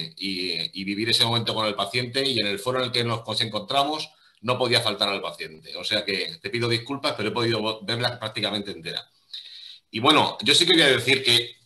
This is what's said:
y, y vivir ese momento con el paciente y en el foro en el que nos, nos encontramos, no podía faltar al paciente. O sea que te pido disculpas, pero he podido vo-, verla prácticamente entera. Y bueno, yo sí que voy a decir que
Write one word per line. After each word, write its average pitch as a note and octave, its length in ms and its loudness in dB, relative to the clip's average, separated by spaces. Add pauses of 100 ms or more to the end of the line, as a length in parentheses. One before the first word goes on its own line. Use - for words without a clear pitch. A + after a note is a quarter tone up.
(160)
y, F2+ 560 -6
y F#2+ 120 -8
vivir G2+ 240 -2
ese A#2 160 2
momento A#2 280 0
con A2 140 -2
el G#2 80 0
paciente B2 500 -2
y C3 140 0
en G#2 80 0
el G2+ 140 -4
foro B2+ 180 -2
en B2+ 60 0
el A#2 80 -4
que B2 100 0
nos, A#2 240 -2
nos G#2+ 140 -2
encontramos, C#3 680 -2 (320)
no B2 160 0
podía A#2+ 260 2
faltar G#2 260 0
al G2 120 -2
paciente. D#2+ 580 -12
O F#2 40 -10
sea G#2 220 -2
que F#2 360 -4
te G2+ 80 -8
pido A#2+ 200 -2
disculpas, C#3 480 -2
pero G#2+ 140 -2
he - 20 -2
podido A#2 280 0
vo-, G#2+ 220 -4
verla A#2 380 -4
prácticamente G#2 500 -4
entera. E2+ 340 -10 (840)
Y - 80 -6
bueno, A2+ 460 6
yo C#3+ 100 4
sí F3 100 6
que F3+ 100 6
voy D#3+ 80 8
a C#3 80 8
decir B2+ 340 4
que A#2+ 400 2